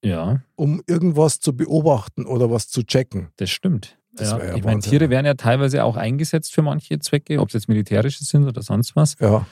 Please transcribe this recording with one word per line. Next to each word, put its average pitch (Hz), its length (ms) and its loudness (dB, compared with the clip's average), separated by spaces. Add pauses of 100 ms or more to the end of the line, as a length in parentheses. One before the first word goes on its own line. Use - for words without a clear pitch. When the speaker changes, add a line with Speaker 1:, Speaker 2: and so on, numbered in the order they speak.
Speaker 1:
Ja. 95 380 -2 (140)
Speaker 2:
um 151 300 -2
irgendwas 165 540 2
zu 139 160 -2
beobachten 147 720 0
oder 123 260 2
was 117 180 -2
zu 123 140 -2
checken. 104 540 -2
Speaker 1:
Das 92 120 -4
stimmt. - 480 -4 (160)
Speaker 2:
Das 107 180 -4
Speaker 1:
Ja. 98 60 -2
Speaker 2:
wär 90 100 -6
ja 90 80 -4
Speaker 1:
Ich 98 80 -2
meine, 110 120 2
Speaker 2:
Wahnsinn. 104 160 -4
Speaker 1:
Tiere 147 180 4
werden 131 160 2
ja 143 100 4
teilweise 131 480 2
auch 113 120 0
eingesetzt 147 580 -2
für - 80 4
manche 151 380 -2
Zwecke, 147 400 -2
ob - 100 0
es - 40 -8
jetzt 107 160 -4
militärische 110 560 0
sind 143 220 2
oder 110 140 -6
sonst 101 340 -2
was. 151 240 -2
Speaker 2:
Ja, 107 320 2